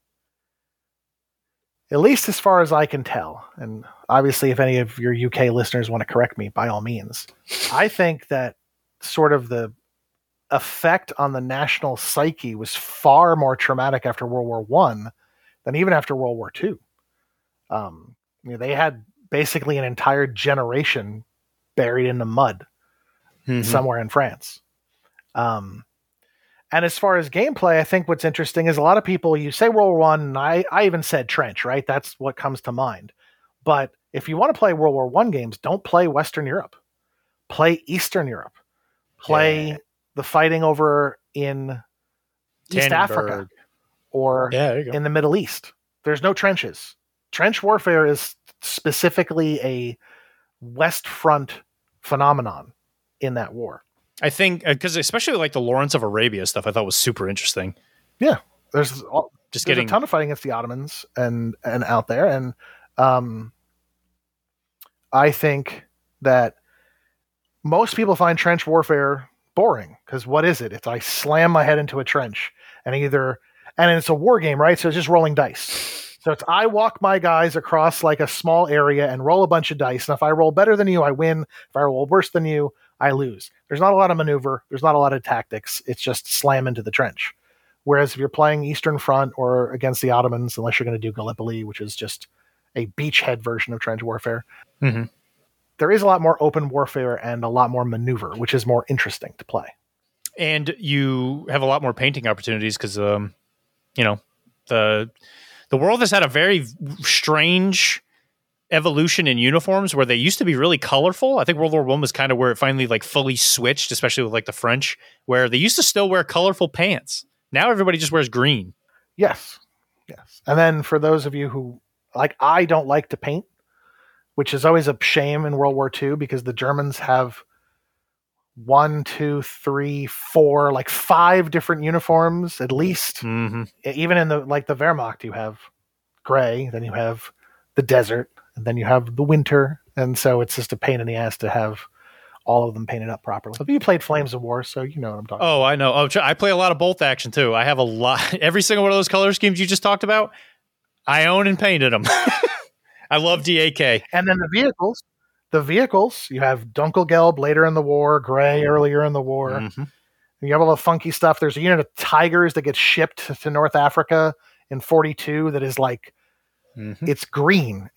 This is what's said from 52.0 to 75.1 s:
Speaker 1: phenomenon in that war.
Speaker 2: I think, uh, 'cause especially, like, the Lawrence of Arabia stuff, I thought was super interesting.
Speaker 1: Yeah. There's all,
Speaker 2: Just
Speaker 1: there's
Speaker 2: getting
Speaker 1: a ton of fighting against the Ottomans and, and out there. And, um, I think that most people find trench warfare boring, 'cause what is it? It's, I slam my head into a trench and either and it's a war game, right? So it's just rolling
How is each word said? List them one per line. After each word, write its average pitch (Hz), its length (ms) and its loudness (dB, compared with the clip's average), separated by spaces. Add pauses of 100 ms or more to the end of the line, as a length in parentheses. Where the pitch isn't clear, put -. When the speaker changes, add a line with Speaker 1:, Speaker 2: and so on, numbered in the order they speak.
Speaker 1:
phenomenon 139 720 -2 (480)
in 131 140 -4
that 113 200 -8
war. 117 300 -14 (360)
Speaker 2:
I 151 80 0
think, 175 380 0
uh, 151 80 2
'cause 165 220 -6
especially, 233 400 -2
like, 156 160 -2
the 135 80 -2
Lawrence 131 340 0
of 123 80 0
Arabia 107 420 -2
stuff, 95 220 -4
I 107 60 -4
thought 107 120 0
was 95 120 -4
super 98 320 -2
interesting. 95 480 -6 (420)
Speaker 1:
Yeah. 269 200 2 (340)
There's 135 300 -2
all, - 280 -4 (220)
Speaker 2:
Just - 120 -8
Speaker 1:
there's 135 120 2
Speaker 2:
getting 113 120 -2
Speaker 1:
a - 20 -6
ton 226 120 2
of 294 80 -8
fighting 156 180 0
against 147 140 -8
the 135 80 -8
Ottomans 120 560 -10 (100)
and, 117 460 -2
and 123 220 -4
out 113 240 -2
there. 151 180 0
And, 131 280 -2 (440)
um, 123 540 0 (1600)
I 143 180 6
think 139 540 -4 (380)
that 127 340 4 (1080)
most 175 340 0
people 202 200 2
find 170 220 2
trench 170 280 0
warfare 143 640 0 (260)
boring, 170 420 0 (100)
'cause 123 200 -8
what 147 180 2
is 170 160 2
it? 110 120 -8
It's, - 160 -12
I 120 100 -4
slam 160 540 2
my 156 120 6
head 151 140 4
into 139 220 -4
a 127 40 -4
trench 123 480 -4 (320)
and 127 120 -4
either 135 420 0 (400)
and 170 120 6
it's 165 180 2
a 165 60 4
war 202 260 4
game, 147 200 0
right? 165 180 6
So 175 100 0
it's 151 80 0
just 156 120 -4
rolling 160 260 4